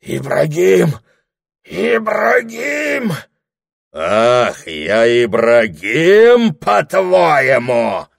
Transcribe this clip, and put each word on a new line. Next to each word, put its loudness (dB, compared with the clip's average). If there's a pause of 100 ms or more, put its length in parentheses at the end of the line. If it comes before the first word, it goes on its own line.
Ибрагим! 0 (680)
Ибрагим! -4 (800)
Ах, 0
я -2 (180)
Ибрагим, 2
по-твоему! 0 (120)